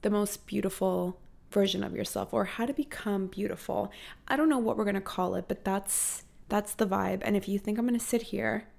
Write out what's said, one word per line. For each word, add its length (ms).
the 80
most 360
beautiful 720
version 320
of 120
yourself, 380
or 120
how 200
to 80
become 540
beautiful. 640
I 80
don't 120
know 100
what 180
we're 80
gonna 160
call 340
it, 140
but 160
that's, 600
that's 260
the 120
vibe. 360
And 140
if 120
you 100
think 200
I'm 80
gonna 120
sit 240
here 460